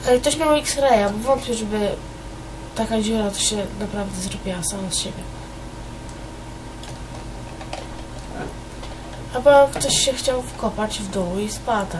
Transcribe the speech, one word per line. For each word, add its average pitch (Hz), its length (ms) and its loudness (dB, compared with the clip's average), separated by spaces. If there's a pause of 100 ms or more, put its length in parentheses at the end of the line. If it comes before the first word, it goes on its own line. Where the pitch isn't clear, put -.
Ale 247 120 8
ktoś 294 180 2
miał 311 160 6
X-raya, 269 600 6
bo 214 40 -4 (120)
wątpię, 247 240 2
żeby 208 420 0 (800)
taka 220 260 0
dziura 214 300 2
to - 80 -4
się 208 260 0 (140)
naprawdę 196 420 -4
zrobiła 185 420 -4
sama 190 280 -2
z - 60 -2
siebie. - 260 -4 (4000)
Albo 254 140 6 (300)
ktoś 269 140 4
się 269 200 4
chciał 254 280 0
wkopać 214 580 -2
w 196 100 -4
dół 185 280 -2
i 208 120 -2
spadł. 202 500 -2